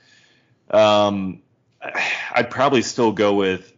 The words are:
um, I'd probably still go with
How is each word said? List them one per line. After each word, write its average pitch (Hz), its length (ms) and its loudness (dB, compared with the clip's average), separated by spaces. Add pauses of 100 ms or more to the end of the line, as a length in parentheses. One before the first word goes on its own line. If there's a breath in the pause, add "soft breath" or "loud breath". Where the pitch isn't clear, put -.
(720 soft breath)
um, 104 720 2 (920 loud breath)
I'd 117 180 -2
probably 131 320 2
still 117 300 0
go 101 220 2
with 95 420 -2